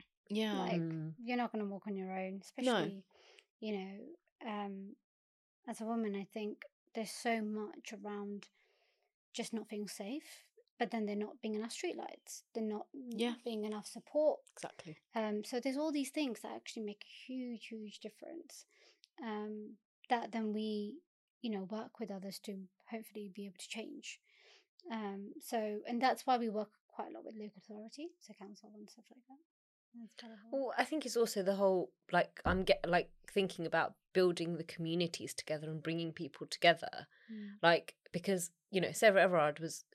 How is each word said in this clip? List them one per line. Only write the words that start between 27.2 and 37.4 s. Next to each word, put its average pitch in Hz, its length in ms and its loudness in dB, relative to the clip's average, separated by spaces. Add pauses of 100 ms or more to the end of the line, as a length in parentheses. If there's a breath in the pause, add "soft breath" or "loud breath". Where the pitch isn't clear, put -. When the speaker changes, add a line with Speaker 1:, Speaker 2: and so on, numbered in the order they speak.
Speaker 2:
with 226 100 -10
local 214 220 -10
authority, 226 640 -12
so - 140 -18
council 208 420 -14
and 208 140 -16
stuff - 220 -20
like 247 160 -20
that. 269 100 -20 (560)
That's 233 240 -14
terrible. 226 340 -16
Speaker 3:
Well, 269 260 0
I - 80 6
think 302 200 -4
it's 233 120 -2
also 220 260 4
the 196 120 4
whole, 190 360 4 (200)
like, - 340 2
I'm 185 180 4
get-, - 240 6
like, 170 220 4 (220)
thinking 185 340 0
about 160 280 2 (200)
building 175 440 4
the 165 60 -2
communities 170 680 -2
together 156 360 -4
and 156 140 -4
bringing 165 280 0
people 160 360 -8
together. - 600 6 (240 loud breath)
Speaker 2:
Mm. 208 300 -10